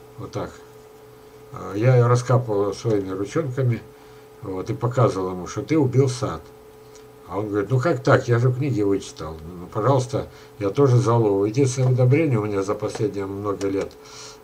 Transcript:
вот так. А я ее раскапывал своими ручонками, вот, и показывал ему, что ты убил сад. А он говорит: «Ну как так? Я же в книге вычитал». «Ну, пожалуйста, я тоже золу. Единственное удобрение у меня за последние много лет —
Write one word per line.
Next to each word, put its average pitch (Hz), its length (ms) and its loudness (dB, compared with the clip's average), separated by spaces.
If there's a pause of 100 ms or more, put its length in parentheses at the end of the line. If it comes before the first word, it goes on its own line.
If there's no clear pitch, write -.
(180)
вот 98 140 -12
так. 90 180 -8 (1000)
А 92 220 -12
я 123 220 4
ее 120 120 6
раскапывал 107 680 2
своими 101 360 0
ручонками, 120 680 -2 (640)
вот, 95 280 -8
и 107 40 -2
показывал 98 560 0
ему, 90 160 -8
что 104 160 -8
ты 160 160 0
убил 127 300 2
сад. 82 340 -6 (840)
А 95 100 -6
он 107 100 -4
говорит: 98 220 -2
«Ну 127 100 2
как 165 220 0
так? 123 260 4
Я 117 100 4
же 127 100 4
в 123 80 0
книге 120 280 0
вычитал». 95 500 -2
«Ну, 87 320 -14
пожалуйста, 120 640 -2 (320)
я 123 100 -2
тоже 127 260 4
золу. 104 480 4
Единственное 127 460 0
удобрение 127 480 4
у 104 60 0
меня 101 180 -2
за 101 120 -2
последние 101 520 -4
много 98 420 -4
лет — 95 220 -2 (540)